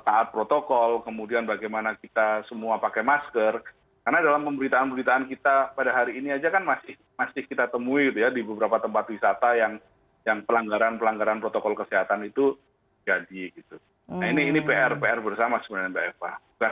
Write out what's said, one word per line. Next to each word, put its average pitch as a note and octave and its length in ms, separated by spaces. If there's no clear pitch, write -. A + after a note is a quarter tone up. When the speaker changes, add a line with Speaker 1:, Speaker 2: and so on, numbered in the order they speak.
Speaker 1:
taat A2+ 320
protokol, A#2 720
kemudian A2+ 400
bagaimana A2 480
kita G#2+ 560
semua A2 320
pakai A2 240
masker. A#2 560
Karena C#3+ 240
dalam D3 160
pemberitaan-pemberitaan C3 880
kita C3+ 480
pada B2+ 160
hari B2 240
ini C#3+ 160
aja D3+ 160
kan F#3 160
masih, - 320
masih - 320
kita B2 240
temui C3+ 400
gitu A2 160
ya, B2+ 80
di B2 80
beberapa G#2+ 400
tempat G#2+ 240
wisata A2+ 480
yang, G#2+ 240
yang G#2 160
pelanggaran-pelanggaran A2 960
protokol G#2+ 400
kesehatan G2+ 480
itu C#3 320
jadi F#2 480
gitu. - 240
Nah, F#2 240
ini, C#3+ 240
ini D3+ 80
Speaker 2:
Hmm. D3+ 80
Speaker 1:
P - 0
R, A#2+ 240
P D3 80
R A#2 160
bersama A2+ 480
sebenarnya, F#2+ 240
Mbak F2 240
Eva, F2 240
bukan - 340